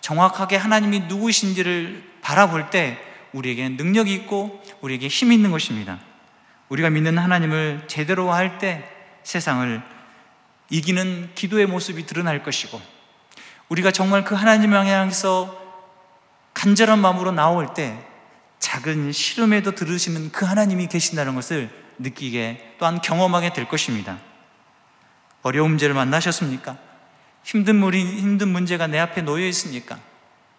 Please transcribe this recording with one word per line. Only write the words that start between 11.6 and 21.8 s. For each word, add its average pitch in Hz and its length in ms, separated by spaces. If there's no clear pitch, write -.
모습이 175 400
드러날 156 360
것이고, - 380
우리가 180 220
정말 196 340
그 208 100
하나님 214 400
향해서 190 840
간절한 214 460
마음으로 185 320
나올 160 420
때 117 240
작은 147 520
시름에도 208 600
들으시는 165 580
그 - 120
하나님이 190 420
계신다는 156 480
것을 127 360